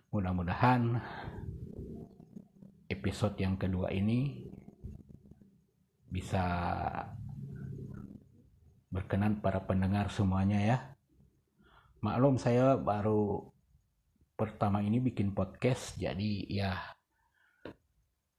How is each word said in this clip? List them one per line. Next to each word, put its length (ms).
mudah-mudahan 880
episode 480
yang 160
kedua 400
ini 560
bisa 320
berkenan 480
para 240
pendengar 480
semuanya 480
ya. 200
Maklum, 320
saya 400
baru 720
pertama 400
ini 240
bikin 320
podcast, 640
jadi 480
ya 240